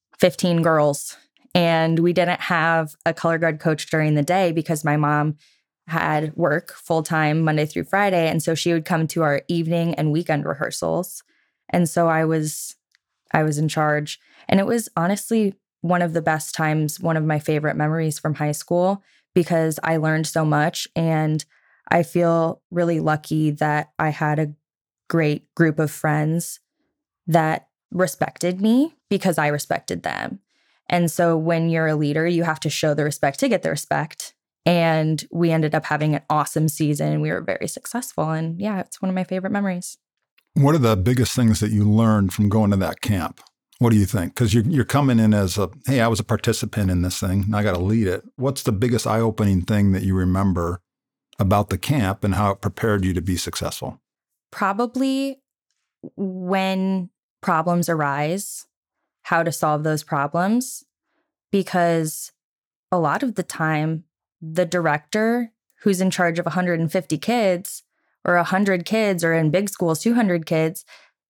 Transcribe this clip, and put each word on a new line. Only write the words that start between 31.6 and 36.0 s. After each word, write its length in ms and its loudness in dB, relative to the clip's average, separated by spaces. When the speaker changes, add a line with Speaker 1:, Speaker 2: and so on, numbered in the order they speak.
Speaker 1:
you're 180 2
a 80 2
leader, 320 0
you 160 2
have 180 -2
to 80 -2
show 240 0
the 100 0
respect 360 -2
to 100 2
get 120 0
the 80 -2
respect. 640 -6
And 680 2
we 200 2
ended 240 0
up 100 -2
having 300 0